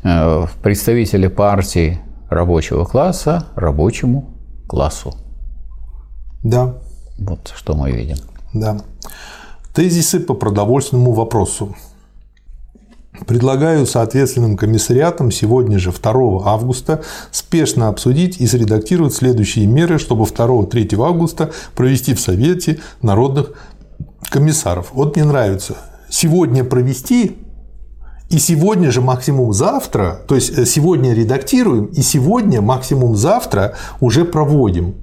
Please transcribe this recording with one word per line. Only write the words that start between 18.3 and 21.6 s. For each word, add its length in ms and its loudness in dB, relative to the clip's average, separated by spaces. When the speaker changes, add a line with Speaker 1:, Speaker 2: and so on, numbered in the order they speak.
Speaker 2:
и 60 2
средактировать 680 2
следующие 540 2
меры, 320 4
чтобы 260 0
второго, 440 2
третьего 400 0
августа 420 0